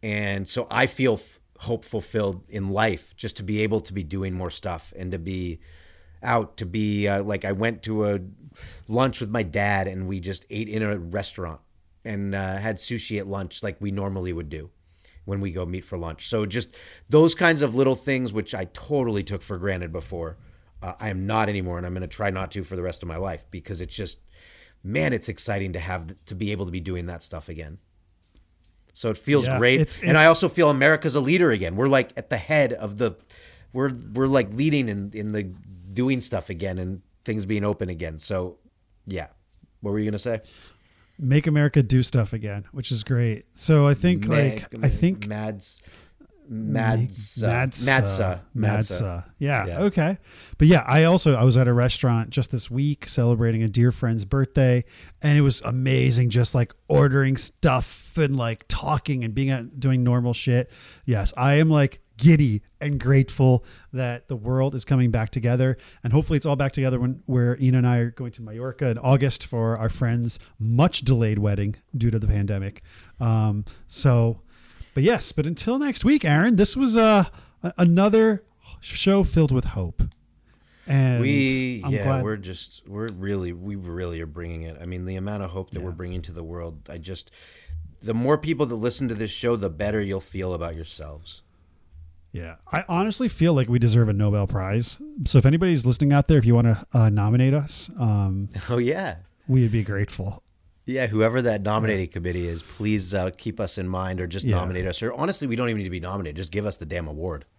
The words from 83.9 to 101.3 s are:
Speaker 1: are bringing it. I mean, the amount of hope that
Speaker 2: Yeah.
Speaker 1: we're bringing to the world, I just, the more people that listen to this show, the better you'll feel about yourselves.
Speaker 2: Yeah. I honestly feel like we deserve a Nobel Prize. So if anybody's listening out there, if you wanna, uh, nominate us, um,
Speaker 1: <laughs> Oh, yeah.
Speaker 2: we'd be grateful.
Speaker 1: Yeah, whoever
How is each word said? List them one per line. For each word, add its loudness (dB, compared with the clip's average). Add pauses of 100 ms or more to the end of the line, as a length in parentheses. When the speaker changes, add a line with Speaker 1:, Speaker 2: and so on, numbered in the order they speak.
Speaker 1:
are -8
bringing -10
it. -12
I -16
mean, -8
the -6
amount -6
of -8
hope -10
that -10
Speaker 2:
Yeah. -8
Speaker 1:
we're -8
bringing -8
to -12
the -12
world, -12
I -14
just, -14 (720)
the -6
more 2
people -2
that -4
listen -4
to -4
this -4
show, -2
the -2
better -2
you'll -4
feel -6
about -6
yourselves. -14 (920)
Speaker 2:
Yeah. -12 (140)
I -2
honestly 0
feel 2
like 2
we 4
deserve 6
a 2
Nobel 2
Prize. -4 (280)
So 6
if 6
anybody's 4
listening 4
out 4
there, 8
if 4
you 6
wanna, 4
uh, 6
nominate 2
us, -4
um, 0 (100)
Speaker 1:
<laughs> -12
Oh, 0
yeah. -2 (320)
Speaker 2:
we'd 4
be 0
grateful. -6 (420)
Speaker 1:
Yeah, -2
whoever 2